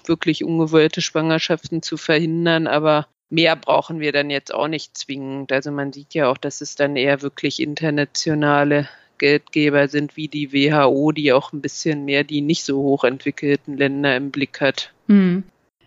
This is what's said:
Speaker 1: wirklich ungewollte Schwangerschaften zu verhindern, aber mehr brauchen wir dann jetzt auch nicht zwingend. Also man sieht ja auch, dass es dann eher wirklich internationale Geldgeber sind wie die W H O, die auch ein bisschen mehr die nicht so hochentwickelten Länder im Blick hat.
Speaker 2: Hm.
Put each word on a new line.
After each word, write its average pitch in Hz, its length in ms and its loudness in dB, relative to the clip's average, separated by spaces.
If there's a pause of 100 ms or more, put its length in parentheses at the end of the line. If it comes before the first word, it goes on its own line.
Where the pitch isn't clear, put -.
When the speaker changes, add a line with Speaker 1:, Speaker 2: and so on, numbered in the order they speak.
Speaker 1:
wirklich 160 360 -2
ungewollte 160 600 2
Schwangerschaften 160 800 -2
zu - 140 -8
verhindern, 165 680 0
aber 151 400 2 (240)
mehr 160 240 2
brauchen 151 460 0
wir 147 100 -2
dann 143 180 0
jetzt 143 240 -6
auch 135 140 -2
nicht 156 320 -8
zwingend. 135 540 -8
Also 139 180 -2
man 139 220 -6
sieht - 220 -20
ja 147 140 2
auch, 131 80 0
dass - 240 -8
es - 140 -14
dann 143 220 -2
eher 139 260 0
wirklich 143 400 -6
internationale 147 1300 0 (300)
Geldgeber 143 680 2
sind 147 300 -4
wie 156 100 -8
die 147 240 -6
W 139 220 2
H 143 160 6
O, 143 240 2
die 147 200 2
auch 135 200 2
ein 147 80 -8
bisschen 147 440 -4
mehr 143 200 0
die 147 160 -2
nicht 151 240 0
so 139 180 -2
hochentwickelten 139 960 0
Länder 139 400 0
im 135 160 -4
Blick - 280 -8
hat. - 320 -2 (140)
Speaker 2:
Hm. 190 380 4 (420)